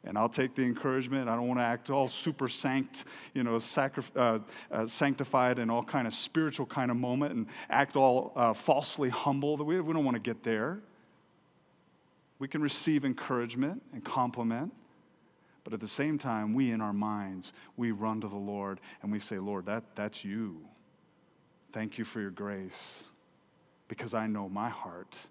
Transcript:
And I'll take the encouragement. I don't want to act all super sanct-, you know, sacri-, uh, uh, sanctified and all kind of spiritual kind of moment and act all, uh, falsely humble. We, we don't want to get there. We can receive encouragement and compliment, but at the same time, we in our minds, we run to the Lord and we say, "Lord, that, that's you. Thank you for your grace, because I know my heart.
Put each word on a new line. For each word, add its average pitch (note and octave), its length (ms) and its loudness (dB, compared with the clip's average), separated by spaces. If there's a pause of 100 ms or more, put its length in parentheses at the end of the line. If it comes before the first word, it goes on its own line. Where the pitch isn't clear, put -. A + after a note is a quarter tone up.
And G2+ 120 -2
I'll A2+ 100 4
take C3 260 0
the C3+ 80 2
encouragement. C3 640 0
I A2+ 80 2
don't A#2+ 120 0
want B2 120 2
to A#2+ 40 4
act A#2+ 240 0
all C3+ 200 2
super C#3 380 -2
sanct-, C3 580 -2 (280)
you C3 100 0
know, A#2 160 2
sacri-, C3+ 460 0 (100)
uh, A#2 260 4 (300)
uh, A2 160 0
sanctified C3 720 4
and A2+ 120 0
all A#2 120 0
kind B2 240 0
of A2 60 -2
spiritual D3 540 0
kind B2+ 240 0
of A#2+ 60 2
moment B2+ 360 0
and A2+ 140 -2 (240)
act C#3 260 4
all, C3 400 6
uh, A#2+ 160 6
falsely C#3 560 2
humble. C#3+ 480 2
We, D#3 240 2
we D#3+ 140 0
don't D#3 100 2
want B2+ 120 2
to A2 40 0
get A2+ 220 -4
there. A#2 380 0 (1600)
We C3+ 100 -4
can D#3+ 120 -2
receive D3 440 2
encouragement B2+ 760 0 (120)
and A2 100 -8
compliment, B2 680 0 (880)
but - 100 -8
at G#2 80 -6
the G#2+ 80 -8
same D3 300 0
time, A2 340 0
we B2+ 180 4
in A2 120 0
our G#2 100 0
minds, G2+ 640 -4 (240)
we A#2+ 120 0
run A2 300 0
to G#2+ 80 -6
the G2+ 80 -6
Lord G2+ 440 -4 (220)
and G2+ 80 -4
we G#2 80 0
say, G2+ 200 -4
"Lord, G2 280 -4
that, A2 180 -2 (100)
that's G#2+ 300 -6
you. G2+ 360 -6 (1120)
Thank A2 240 -6
you A2+ 80 -4
for A2 160 -6
your G2 100 -4
grace, F#2+ 760 -8 (840)
because A2+ 240 -8
I A2 140 0
know G#2 220 -4
my G#2 200 -2
heart. F2+ 480 -10 (140)